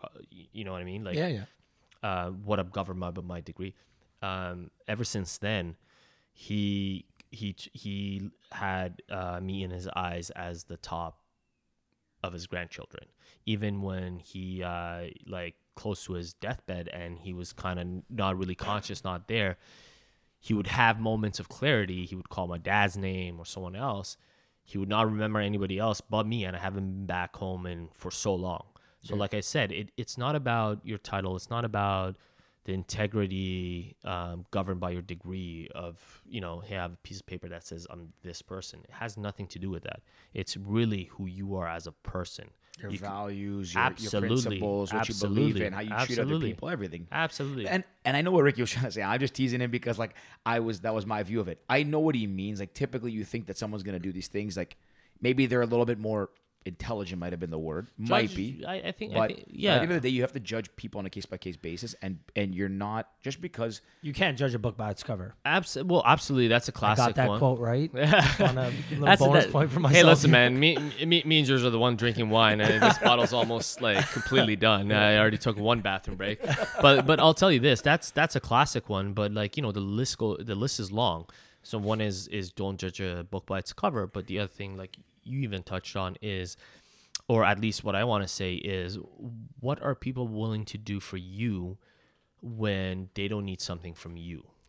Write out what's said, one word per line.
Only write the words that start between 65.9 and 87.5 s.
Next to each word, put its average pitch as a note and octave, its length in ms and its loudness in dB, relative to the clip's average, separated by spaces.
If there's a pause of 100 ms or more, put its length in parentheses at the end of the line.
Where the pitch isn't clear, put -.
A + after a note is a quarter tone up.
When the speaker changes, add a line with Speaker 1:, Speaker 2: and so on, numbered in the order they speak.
Speaker 1:
absolutely. B2+ 440 6
That's A#2 180 4
a - 60 -6
Speaker 2:
I - 0 -
got G#2+ 240 4
Speaker 1:
classic A#2+ 180 4
Speaker 2:
that B2+ 140 4
Speaker 1:
one. G#2 100 0
Speaker 2:
quote B2+ 200 4
right B2 320 0
Speaker 1:
<laughs> - 40 -12
Speaker 2:
on C#3 600 6
a B2+ 160 0 (160)
little D3 160 -2
Speaker 1:
That's F#3 160 10
Speaker 2:
bonus C#3 240 10
Speaker 1:
that - 80 -2
Speaker 2:
point D3 180 4
for C#3+ 80 0
Speaker 1:
Hey, F3 40 4
Speaker 2:
myself. E3 240 12
Speaker 1:
listen, D3 240 10
man. B2 280 8
Me, D#3 180 6 (280)
me, E3 200 6
me D#3 140 6
and C#3+ 80 4
yours C3 160 6
are B2 60 4
the A2+ 100 4
one A#2+ 160 6
drinking A2+ 340 2
wine, G#2+ 300 8
and G#2+ 240 6
this - 140 8
bottle's A#2+ 340 4
almost, A#2 500 0
like, G#2 300 4
completely A#2 460 2
done. G2+ 340 4
I G#2+ 280 8
already G#2+ 180 6
took A2+ 180 -2
one A2 240 2
bathroom G2 380 -4
break. G2+ 240 -4 (400)
But, C#3 260 10
but D#3 140 6
I'll D#3+ 120 10
tell F#3+ 180 6
you C3+ 100 6
this. B2+ 180 6
That's, - 320 2
that's D#3 240 2
a C3+ 60 0
classic B2+ 480 2
one. G2 240 -2
But, G#2 180 0
like, G#2 240 -2
you D3 80 -2
know, A2 80 0
the G2+ 80 -4
list G#2 380 -2
go, G#2+ 180 0
the G#2 200 -6
list A#2 260 -2
is F#2+ 100 -8
long. G2 360 0 (360)
So - 140 -8
one G#2+ 240 0
is, G2 260 -2
is F#2+ 240 -6
don't G2 260 -4
judge F#2 220 -6
a F2 320 -6
book F#2+ 140 -6
by F#2+ 140 -4
its - 120 -8
cover. C3 340 -2
But F#2 220 -8
the F#2 120 -4
other G2+ 120 -2
thing, G2 240 -12
like F#2+ 220 -14 (280)
you B2+ 140 -6
even G2+ 220 -4
touched - 360 -8
on, F#2 240 -4
is, F#2 340 -6 (720)
or A2+ 160 6
at G2 160 4